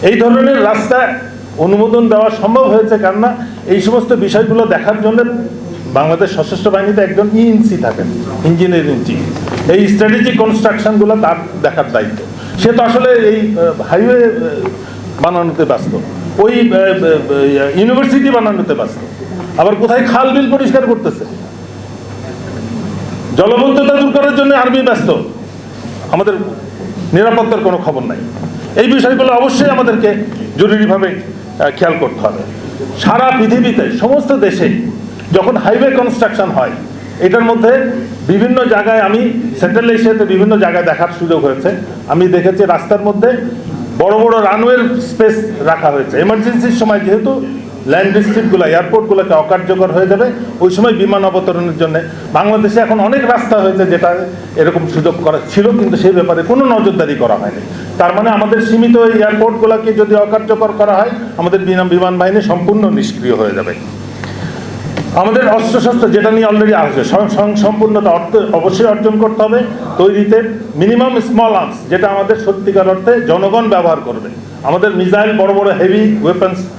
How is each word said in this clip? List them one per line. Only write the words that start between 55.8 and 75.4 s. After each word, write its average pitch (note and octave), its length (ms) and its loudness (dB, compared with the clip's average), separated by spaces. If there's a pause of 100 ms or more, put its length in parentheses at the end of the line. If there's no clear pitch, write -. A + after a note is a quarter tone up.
সেই F#3 160 2
ব্যাপারে F3 300 0
কোনো C4 220 0
নজরদারি G3 500 0
করা A#2 200 0
হয়নি। G2+ 260 -6 (380)
তার F3+ 160 2
মানে G#3+ 160 2
আমাদের G#3+ 300 2
সীমিত A#3 360 4
এই A3+ 220 4
এয়ারপোর্টগুলোকে A3 760 2
যদি G#3 220 2
অকার্যকর G#3+ 540 0 (100)
করা G#3 160 2
হয়, G#3+ 160 0 (260)
আমাদের F3+ 240 0
বিনা-, F#3 280 0
বিমান F3+ 300 2
বাহিনী F#3+ 220 2
সম্পূর্ণ G#3 500 0
নিষ্ক্রিয় - 440 -2
হয়ে G#2+ 200 0
যাবে। F2+ 200 -4 (1400)
আমাদের G#3+ 340 2
অস্ত্রশস্ত্র, A3+ 600 2
যেটা G#3+ 220 2
নিয়ে A3 160 2
already G#3+ 280 2
আসছে, C#3+ 300 2
সম-, G3+ 240 0
সম-, G#3 280 0
সম্পূর্ণতা G#3 540 2
অর্থ E3+ 260 0 (180)
অবশ্যই F#3 320 2
অর্জন G#3+ 320 0
করতে G#3+ 240 0
হবে A3 160 2 (400)
তৈরিতে। G#3 440 4 (340)
মিনিমাম A#3+ 440 2
স্মল A3 340 0
আর্মস, - 360 -4
যেটা G#3 180 0
আমাদের G3 280 0
সত্যিকার G3 520 0
অর্থে F#3+ 320 2
জনগণ G3 480 0
ব্যবহার F3 360 2
করবে। A2+ 240 -8 (340)
আমাদের F3+ 280 0
মিসাইল, G3+ 460 0
বড় G3 180 2